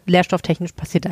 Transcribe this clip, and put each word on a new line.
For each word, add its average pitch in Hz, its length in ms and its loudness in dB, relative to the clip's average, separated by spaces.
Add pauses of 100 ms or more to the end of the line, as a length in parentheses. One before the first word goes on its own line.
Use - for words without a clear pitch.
nährstofftechnisch 175 640 0
passiert - 340 -4
da - 60 -6